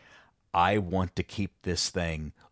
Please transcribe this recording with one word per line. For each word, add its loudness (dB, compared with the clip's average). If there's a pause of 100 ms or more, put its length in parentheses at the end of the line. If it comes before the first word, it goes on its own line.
(540)
I 4
want 0
to 0
keep -6 (120)
this -2
thing -4 (200)